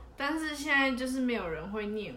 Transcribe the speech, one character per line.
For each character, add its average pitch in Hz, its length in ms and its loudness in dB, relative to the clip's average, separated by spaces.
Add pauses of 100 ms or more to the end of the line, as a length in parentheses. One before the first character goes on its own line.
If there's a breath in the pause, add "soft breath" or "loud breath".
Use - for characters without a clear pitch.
(160 loud breath)
但 294 220 0
是 311 160 -4
现 285 240 -2
在 269 160 6
就 254 120 0
是 262 140 0
没 247 120 2
有 190 160 0
人 160 240 -4
会 214 140 -2
念 208 300 -4